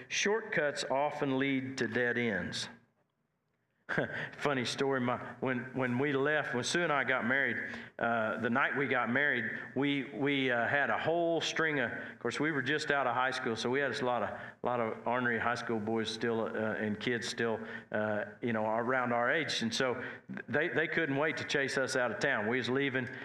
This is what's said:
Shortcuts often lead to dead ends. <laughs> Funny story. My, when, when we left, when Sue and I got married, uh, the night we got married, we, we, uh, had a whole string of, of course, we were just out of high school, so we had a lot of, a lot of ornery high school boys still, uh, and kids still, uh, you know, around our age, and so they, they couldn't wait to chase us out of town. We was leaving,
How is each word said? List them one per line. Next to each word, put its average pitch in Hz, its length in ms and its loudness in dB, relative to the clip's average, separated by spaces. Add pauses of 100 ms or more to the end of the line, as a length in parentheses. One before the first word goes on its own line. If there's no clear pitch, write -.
Shortcuts 202 840 0
often 139 480 0
lead 135 400 0
to 117 80 0
dead 120 320 2
ends. 98 500 -2 (1200)
<laughs> - 80 0 (400)
Funny 135 260 0
story. 135 380 0
My, 123 180 0 (220)
when, 127 320 -2
when 123 260 0
we 135 140 2
left, 139 420 0
when 120 80 0
Sue 175 200 0
and 160 80 2
I 139 120 4
got 120 240 0
married, 127 300 2 (420)
uh, 110 400 0
the 117 100 0
night 135 280 2
we 139 100 0
got 123 240 0
married, 131 320 2 (320)
we, 139 300 0 (100)
we, 139 340 2
uh, 117 180 2
had 143 220 2
a 107 80 2
whole 165 440 0
string 156 380 0
of, 117 120 0
of - 280 -10
course, 117 200 -2
we 151 140 2
were 139 80 0
just 143 300 0
out 139 160 4
of 117 60 2
high 127 160 2
school, 120 280 -2
so 120 120 0
we 135 120 2
had 135 100 0
a 127 140 -2
lot 120 180 2
of, - 60 0
a - 360 -10
lot 120 140 0
of 113 140 0 (120)
ornery 120 320 2
high 117 160 2
school 117 260 -2
boys 110 300 0
still, 113 360 0
uh, 107 340 -2
and 107 200 0
kids 120 280 -2
still, 113 320 0 (320)
uh, 107 300 0 (200)
you 117 120 0
know, 110 120 2
around 120 460 2
our 120 180 2
age, 151 320 0
and 113 120 0
so 127 240 2 (500)
they, 151 220 0
they 160 180 0
couldn't 151 300 0
wait 151 180 2
to 120 80 -4
chase 139 340 0
us 131 200 2
out 123 120 4
of 107 100 -4
town. 120 280 2
We 120 100 2
was 117 120 0
leaving, 131 380 2 (180)